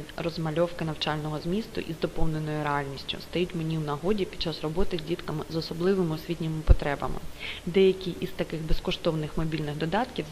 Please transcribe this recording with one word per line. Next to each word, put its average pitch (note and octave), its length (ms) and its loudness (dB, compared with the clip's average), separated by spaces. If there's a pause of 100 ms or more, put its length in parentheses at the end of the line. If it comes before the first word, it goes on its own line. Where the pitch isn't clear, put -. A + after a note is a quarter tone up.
(180)
розмальовки E3 680 0
навчального D3+ 540 -2
змісту F#3+ 420 -2
із E3 200 -6
доповненою D#3 640 2
реальністю, C#3+ 580 -2
стають F3 340 -2
мені D#3+ 220 0
в D#3+ 80 0
нагоді E3+ 400 0
під - 160 -6
час D#3+ 220 -4
роботи E3 340 2
з D#3 100 -8
дітками D#3 420 -4
з D#3+ 60 -6
особливими E3+ 600 0
освітніми D#3+ 500 -4
потребами. C#3+ 500 6 (500)
Деякі F#3 540 4
із F3+ 100 -4
таких D#3+ 320 -4
безкоштовних D#3+ 760 2
мобільних D#3 400 -2
додатків E3 540 -2